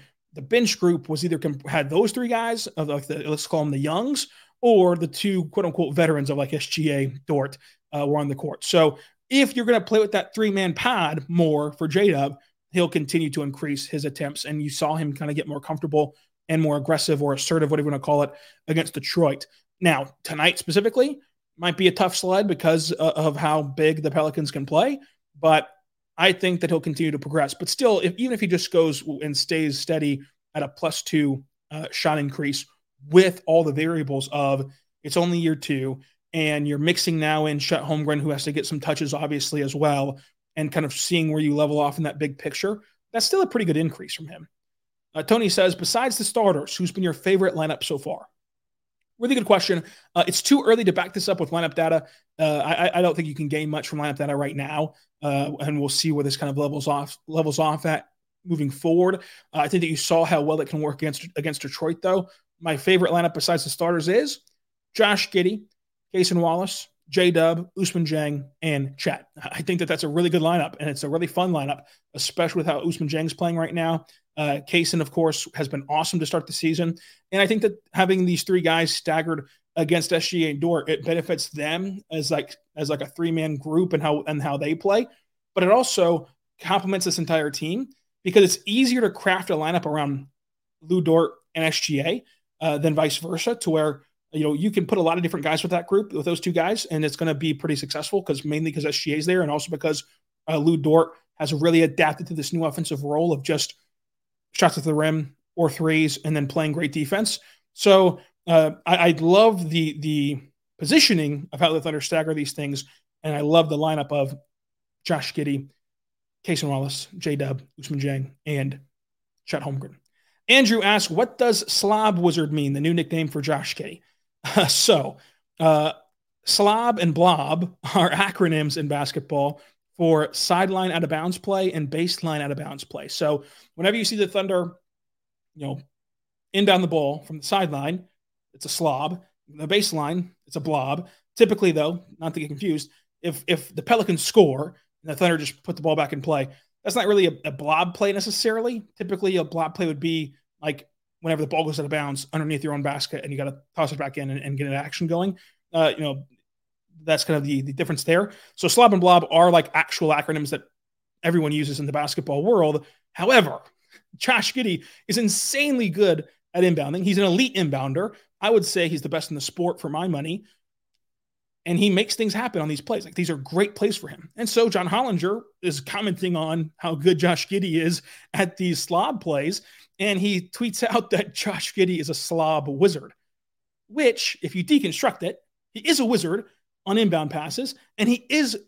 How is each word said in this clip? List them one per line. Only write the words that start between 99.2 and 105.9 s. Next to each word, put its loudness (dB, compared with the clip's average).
there 2
and -2
also -4
because, -2
uh, 0
Lou 4
Dort 4
has -4
really 4
adapted 2
to -10
this -6
new 0
offensive -4
role 0
of -2
just -2
shots 2
at -6
the 0
rim 0
or 4
threes 2